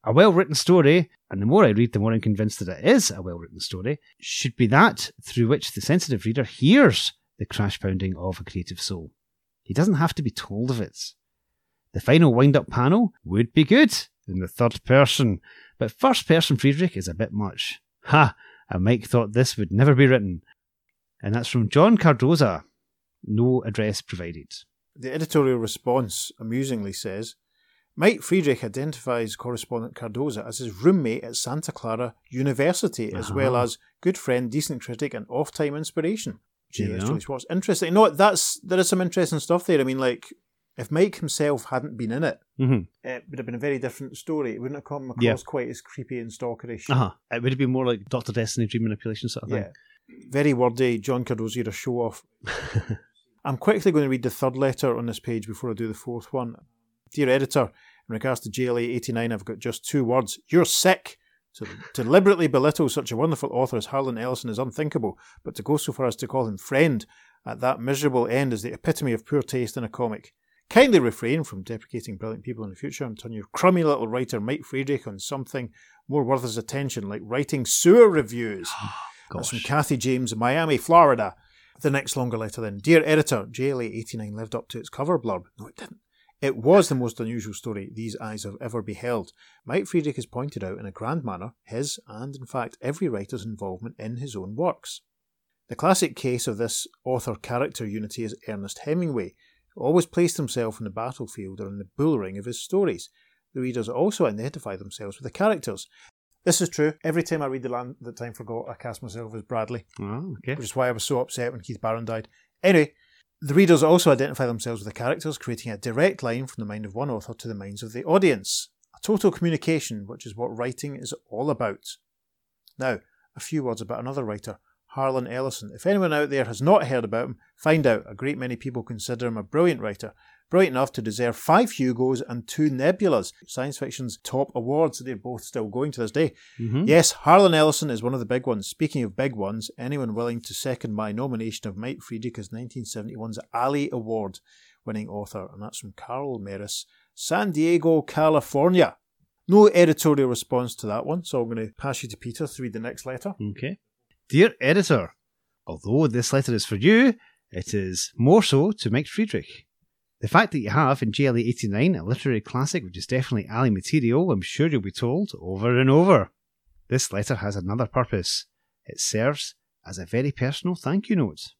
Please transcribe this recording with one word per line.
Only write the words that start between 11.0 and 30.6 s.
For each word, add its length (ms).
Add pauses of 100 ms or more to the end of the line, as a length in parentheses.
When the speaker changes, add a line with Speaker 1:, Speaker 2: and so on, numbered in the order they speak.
Speaker 1:
The 60
final 340
wind-up 340
panel 460 (100)
would 300
be 100
good 320 (320)
in 120
the 80
third 360
person, 560 (380)
but 120
first-person 680
Friedrich 400
is 100
a 60
bit 180
much. 480 (240)
Ha! 300 (340)
And 160
Mike 220
thought 260
this 240
would 160
never 220
be 120
written. 360 (800)
And 120
that's 140
from 220
John 260
Cardoza. 680 (640)
No 360
address 400
provided. 500 (420)
Speaker 2:
The 200
editorial 420
response 840
amusingly 540
says, 440 (600)
"Mike 240
Friedrich 420
identifies 720
correspondent 600
Cardoza 520
as 120
his 160